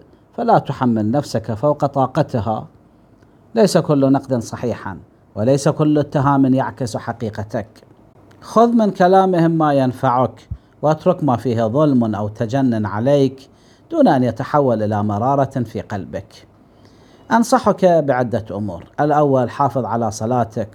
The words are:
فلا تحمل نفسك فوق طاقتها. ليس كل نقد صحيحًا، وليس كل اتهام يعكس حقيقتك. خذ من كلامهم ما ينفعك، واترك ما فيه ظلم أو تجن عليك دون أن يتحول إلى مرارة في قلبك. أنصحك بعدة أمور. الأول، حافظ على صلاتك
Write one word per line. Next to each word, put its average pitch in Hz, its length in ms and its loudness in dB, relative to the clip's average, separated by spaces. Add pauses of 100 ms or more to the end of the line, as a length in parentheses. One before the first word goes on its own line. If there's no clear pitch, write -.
(380)
فلا 233 220 2
تحمل 113 520 -2
نفسك 123 420 -4
فوق 147 320 -2
طاقتها. 131 840 -2 (880)
ليس 202 220 4
كل 139 340 2
نقد 131 280 0
صحيحًا، 104 580 -8 (380)
وليس 135 340 2
كل 151 280 2
اتهام 139 560 2
يعكس 127 440 -4
حقيقتك. 110 680 -8 (760)
خذ 233 300 2
من 220 200 2
كلامهم 185 600 4
ما 151 220 2
ينفعك، 127 760 0 (340)
واترك 160 420 0
ما 131 120 2
فيه 117 280 -2
ظلم 120 520 0
أو 104 120 -4
تجن 113 580 -2
عليك 131 640 0 (420)
دون 302 160 2
أن 135 160 2
يتحول 123 600 0
إلى 104 200 -2
مرارة 120 400 0 (160)
في 110 220 -8
قلبك. 95 640 -12 (840)
أنصحك 226 540 2
بعدة 127 640 2
أمور. 95 340 -8 (140)
الأول، 143 500 2
حافظ 131 360 -2
على 110 260 -2
صلاتك 110 640 -4